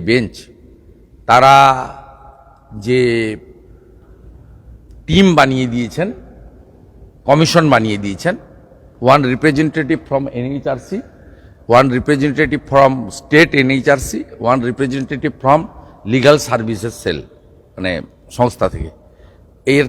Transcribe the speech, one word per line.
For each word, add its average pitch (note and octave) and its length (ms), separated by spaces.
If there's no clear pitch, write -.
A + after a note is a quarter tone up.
বেঞ্চ, A#2 260
তারা B2+ 260
যে B2+ 140
টিম F#3 200
বানিয়ে C3 360
দিয়েছেন, B2 340
কমিশন D#3+ 360
বানিয়ে A2 300
দিয়েছেন, G2+ 300
one D3 100
representative D3+ 760
from C3+ 140
এনএইচআরসি, C3+ 600
one C3+ 180
representative C#3+ 760
from C3+ 220
state D#3 340
এনএইচআরসি, C3+ 580
one C3 180
representative C3+ 720
from C#3+ 180
legal C3+ 240
services A2+ 460
cell, E2 140
মানে F#2 180
সংস্থা B2 360
থেকে। - 160
এর C#3 220